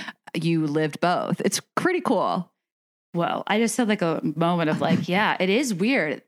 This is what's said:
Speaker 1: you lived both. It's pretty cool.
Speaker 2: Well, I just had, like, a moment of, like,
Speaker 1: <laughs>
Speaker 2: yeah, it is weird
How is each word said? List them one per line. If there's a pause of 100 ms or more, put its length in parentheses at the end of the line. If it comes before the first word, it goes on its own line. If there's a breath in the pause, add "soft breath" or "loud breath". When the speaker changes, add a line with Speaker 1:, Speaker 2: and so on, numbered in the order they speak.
(340 loud breath)
Speaker 1:
you
lived
both.
It's (160)
pretty
cool. (640)
Speaker 2:
Well,
I
just
had,
like,
a
moment
of,
like,
Speaker 1:
<laughs>
Speaker 2:
yeah,
it
is
weird